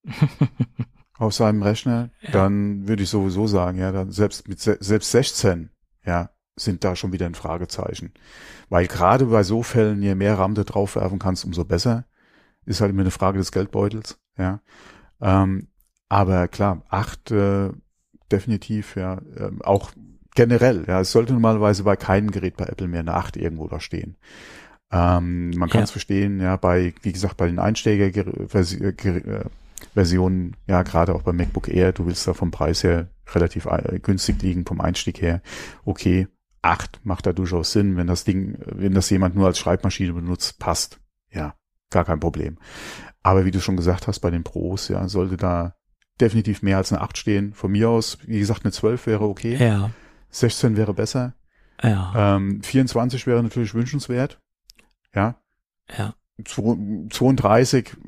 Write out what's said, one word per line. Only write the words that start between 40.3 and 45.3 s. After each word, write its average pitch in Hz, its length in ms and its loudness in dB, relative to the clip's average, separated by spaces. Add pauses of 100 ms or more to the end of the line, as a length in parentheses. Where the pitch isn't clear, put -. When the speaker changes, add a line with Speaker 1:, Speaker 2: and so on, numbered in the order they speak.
Speaker 2:
passt. - 420 -4 (300)
Ja, 76 240 -8 (360)
gar 87 140 2
kein 80 160 -2
Problem. 78 380 -4 (640)
Aber 95 220 4
wie 95 60 2
du 92 100 0
schon 92 160 -2
gesagt 87 300 0
hast, 110 140 -4
bei 85 100 0
den 85 140 -4
Pros, 87 440 -6
ja, 92 200 -2
sollte 92 280 -2